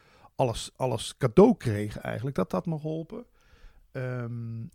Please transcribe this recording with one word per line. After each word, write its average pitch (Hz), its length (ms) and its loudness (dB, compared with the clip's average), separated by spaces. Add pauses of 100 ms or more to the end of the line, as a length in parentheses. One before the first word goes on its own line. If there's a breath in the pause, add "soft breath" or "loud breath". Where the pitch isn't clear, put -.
(360 loud breath)
alles, - 400 -2
alles 127 420 -4
cadeau 185 400 8
kreeg 107 400 -2
eigenlijk. 127 380 -6
Dat 180 160 -2
had 185 140 -2
me 160 140 -4
geholpen. 160 460 -10 (640 soft breath)
Ehm, 120 720 -8 (140)